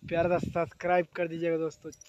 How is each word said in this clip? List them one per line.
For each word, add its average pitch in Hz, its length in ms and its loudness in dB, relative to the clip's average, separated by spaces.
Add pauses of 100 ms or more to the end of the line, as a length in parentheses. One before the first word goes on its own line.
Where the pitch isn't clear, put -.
प्यारा 170 280 2
सा 156 120 -2
सब्सक्राइब 175 560 0 (100)
कर 175 120 -2
दीजिएगा 165 300 0
दोस्तों। 160 340 -6 (180)